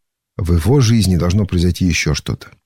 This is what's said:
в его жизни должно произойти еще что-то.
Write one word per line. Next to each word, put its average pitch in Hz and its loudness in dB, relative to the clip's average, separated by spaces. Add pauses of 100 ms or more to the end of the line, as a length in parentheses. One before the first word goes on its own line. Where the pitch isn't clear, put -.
(360)
в 85 -2
его 95 2
жизни 107 2
должно 90 0
произойти 90 0
еще 80 -2
что-то. - -8 (160)